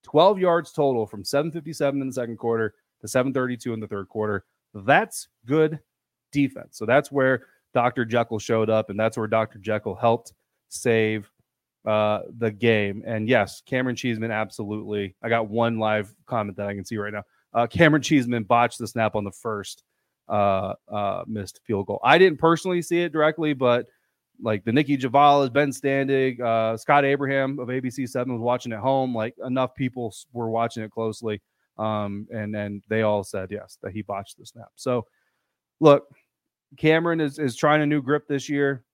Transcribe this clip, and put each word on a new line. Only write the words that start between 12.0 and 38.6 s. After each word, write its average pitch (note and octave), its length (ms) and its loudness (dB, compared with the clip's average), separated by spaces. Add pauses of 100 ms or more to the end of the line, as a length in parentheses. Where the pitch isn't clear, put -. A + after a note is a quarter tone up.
the A2+ 120 0
game. G#2 560 0
And A2 200 -4
yes, A2 380 2
Cameron B2+ 320 -2
Cheeseman, A2+ 340 -4
absolutely. G#2 920 -6
I A#2 80 -6
got A2+ 180 0
one A#2 300 0
live G#2+ 360 -2 (120)
comment G#2 320 -6
that G2+ 80 -6
I G2+ 80 -6
can F#2+ 100 -10
see A2 140 -8
right G#2 140 -6
now. G#2 100 -10 (320)
Uh, A#2 120 2
Cameron D3+ 360 4
Cheeseman A#2+ 420 0
botched A#2+ 340 2
the A2+ 80 -8
snap A2 280 -2
on G#2 100 -2
the G2 60 -8
first, G#2 520 -10 (460)
uh, G2 460 0 (140)
uh, G2 380 -4
missed G#2 380 -10
field G2 220 -2
goal. G2+ 180 -6
I D3 140 8
didn't F3+ 200 6
personally E3+ 440 2
see E3+ 180 0
it E3+ 120 -4
directly, D#3 420 0
but, B2 320 2 (560)
like, G#2+ 220 -2
the A#2 80 -2
Nicky C#3 260 2
Javalas, C#3 540 4
Ben C#3+ 180 2
Standig, C3+ 680 0
uh, A2+ 360 0
Scott C#3+ 280 4
Abraham C#3 540 0
of B2 120 -8
A C3 100 -2
B B2+ 80 -4
C B2 180 -6
seven B2 280 -4
was A2+ 80 -6
watching A#2+ 300 -2
at G#2+ 80 -8
home. C3 340 0
Like, A2+ 200 -4 (100)
enough B2+ 300 -2
people B2 340 -4
s-, - 240 -16
were A#2 180 -6
watching A2+ 320 -2
it G#2+ 80 -10
closely, A2 500 -6 (380)
um, G#2 520 -4
and, G#2+ 240 -8
and G#2 340 -6
they A2 140 0
all G#2 220 0
said, F#2+ 260 -8
yes, - 320 -12
that G2 100 -10
he G#2 100 -8
botched G2+ 360 -10
the - 60 -20
snap. A2+ 300 -20
So, B2 320 -4 (760)
look, C#3+ 280 8 (680)
Cameron E3 440 2
is, C#3+ 180 -2
is C3 180 -2
trying D3+ 240 4
a D3 60 2
new D3 160 0
grip D3 260 -2
this C#3 200 -4
year. C#3+ 460 -2